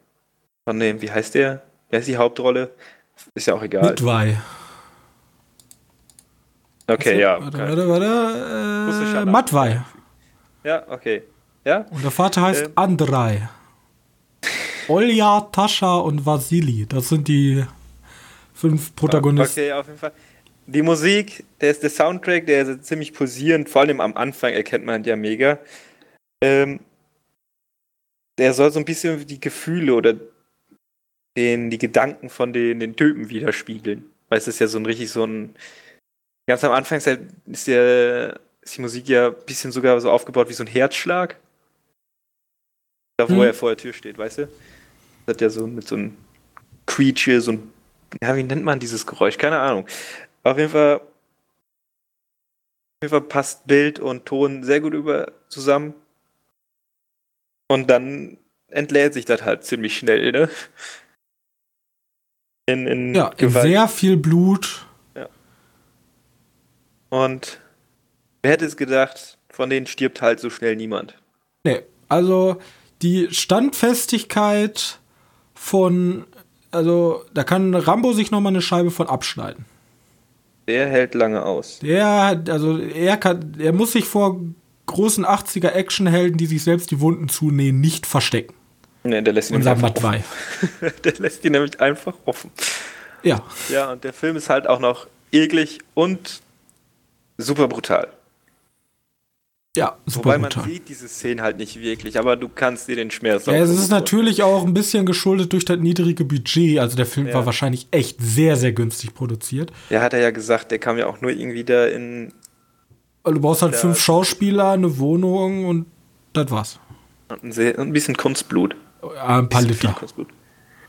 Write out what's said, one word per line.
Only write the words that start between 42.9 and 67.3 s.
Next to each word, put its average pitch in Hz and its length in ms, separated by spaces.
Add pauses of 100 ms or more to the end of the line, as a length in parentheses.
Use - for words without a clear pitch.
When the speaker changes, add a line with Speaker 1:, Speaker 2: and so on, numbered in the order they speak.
Speaker 1:
Da, 117 100
wo 185 60
Speaker 2:
Mhm. 123 80
Speaker 1:
er 120 120
vor 120 160
der 110 60
Tür 123 160
steht, - 260
weißt 110 200
du? 143 100 (800)
Das 117 80
hat - 60
ja 110 100
so 110 160
mit 117 200
so - 80
einem 104 220 (720)
Quietsche, 131 540
so 117 120
ein, 110 200 (500)
ja, 123 140
wie 135 60
nennt 131 220
man 139 160
dieses 117 260
Geräusch? - 320
Keine 151 200
Ahnung. 127 280 (560)
Auf 131 160
jeden 156 120
Fall, 151 300
auf - 40 (2000)
jeden 147 80
Fall 147 120
passt - 440
Bild 143 340
und 127 260
Ton 139 380
sehr 139 160
gut 156 140
über, 147 380 (160)
zusammen. 143 460 (1700)
Und 131 220
dann 135 480 (300)
entlädt 143 460
sich 123 100
das 113 180
halt - 220
ziemlich 110 340
schnell, 117 340
ne? 151 160 (2250)
In, 127 200
in 127 280
Speaker 2:
Ja, 151 140
in - 80 (120)
Speaker 1:
Gewalt. 123 180
Speaker 2:
sehr 208 220
viel 190 280
Blut. 175 720 (280)
Speaker 1:
Ja. - 140 (1800)
Und 131 500 (840)